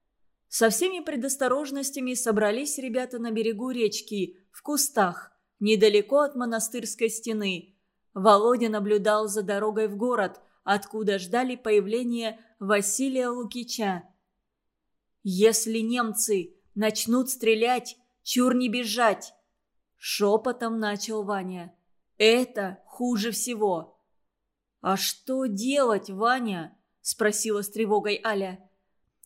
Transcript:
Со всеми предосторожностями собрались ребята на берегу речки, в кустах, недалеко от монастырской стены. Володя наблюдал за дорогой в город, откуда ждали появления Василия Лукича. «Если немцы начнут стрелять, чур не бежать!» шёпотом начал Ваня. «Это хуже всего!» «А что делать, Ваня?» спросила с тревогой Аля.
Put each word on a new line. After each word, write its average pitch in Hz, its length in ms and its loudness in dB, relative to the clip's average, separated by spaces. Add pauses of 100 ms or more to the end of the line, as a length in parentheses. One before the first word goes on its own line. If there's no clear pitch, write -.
(500)
Со 226 200 2
всеми 359 340 -2
предосторожностями 269 1080 -4
собрались 226 640 0
ребята 254 420 -6
на 233 120 -6
берегу 226 380 -2
речки, 208 680 -2 (140)
в - 120 -20
кустах, 226 680 -2 (280)
недалеко 208 600 4
от 285 140 0
монастырской 233 760 -4
стены. 208 640 -4 (380)
Володя 214 560 6
наблюдал 214 580 2
за 202 160 -4
дорогой 208 440 -2
в 202 100 -8
город, 214 440 -2 (220)
откуда 202 560 -2
ждали 240 360 -2
появления 226 840 0 (200)
Василия 247 680 0
Лукича. 233 760 -4 (1200)
«Если 214 560 2
немцы 220 760 -2 (180)
начнут 226 560 0
стрелять, 233 680 0 (260)
чур 247 320 2
не 254 140 0
бежать!» 226 640 0 (640)
шёпотом 220 800 -2
начал 208 440 -6
Ваня. 185 520 -6 (420)
«Это 220 680 2
хуже 233 460 -2
всего!» 208 680 -2 (800)
«А 190 160 0
что 262 520 -4
делать, 226 640 0
Ваня?» 208 680 -2 (240)
спросила 208 600 0
с 202 80 -8
тревогой 208 540 0
Аля. 190 460 -4 (560)